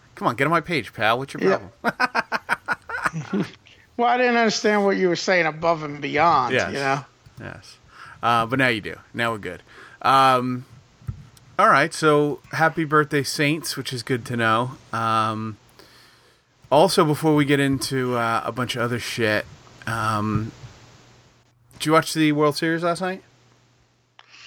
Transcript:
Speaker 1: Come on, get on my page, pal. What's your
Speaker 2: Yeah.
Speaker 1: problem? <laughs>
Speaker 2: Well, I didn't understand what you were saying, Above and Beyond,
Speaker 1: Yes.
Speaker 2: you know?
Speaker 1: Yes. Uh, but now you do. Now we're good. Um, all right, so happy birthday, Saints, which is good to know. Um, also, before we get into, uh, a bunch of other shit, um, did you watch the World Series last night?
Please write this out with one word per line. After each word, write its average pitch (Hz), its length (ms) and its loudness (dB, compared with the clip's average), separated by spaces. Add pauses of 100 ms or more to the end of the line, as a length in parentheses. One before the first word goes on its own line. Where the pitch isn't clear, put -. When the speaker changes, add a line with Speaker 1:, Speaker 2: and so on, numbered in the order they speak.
(160)
Speaker 1:
Come 190 140 -2
on, 123 60 -2
get 131 100 0
on 156 60 0
my 165 100 2
page, 151 320 -6
pal. 113 260 0
What's 139 140 -10
your 151 100 -6
Speaker 2:
Yeah. 190 160 2 (220)
Speaker 1:
problem? - 1700 -4
<laughs> - 40 -20 (420)
Speaker 2:
Well, 233 120 2
I 240 80 2
didn't 247 180 2
understand 214 480 2
what 196 140 2
you 190 100 2
were 170 80 0
saying, 180 300 0
Above 160 380 -2
and 147 180 -10
Beyond, 147 520 2
Speaker 1:
Yes. 101 200 0
Speaker 2:
you 135 60 -4
know? 139 260 -2 (340)
Speaker 1:
Yes. - 380 -16 (440)
Uh, 117 240 2
but 123 140 -2
now 131 80 4
you 113 140 0
do. 85 160 -10 (160)
Now 117 180 -2
we're 113 60 -6
good. 90 260 -12 (380)
Um, 127 640 2 (920)
all 208 120 6
right, 160 240 4
so 147 480 2 (100)
happy 160 320 0
birthday, 147 400 2
Saints, 151 540 -2
which 131 160 -8
is 120 100 -8
good 123 220 -4
to 123 100 -6
know. 117 360 0 (200)
Um, 110 640 -2 (1120)
also, 165 360 4
before 151 300 2
we 147 100 4
get 139 160 2
into, 131 560 -2
uh, 113 260 0
a 117 80 -6
bunch 117 240 -4
of 120 60 -4
other 120 180 -2
shit, 107 460 -2 (420)
um, 110 640 -2 (1200)
did - 100 -10
you 156 80 2
watch 156 200 2
the 156 200 2
World 147 240 2
Series 165 260 -2
last 170 160 -2
night? 185 240 -6 (1200)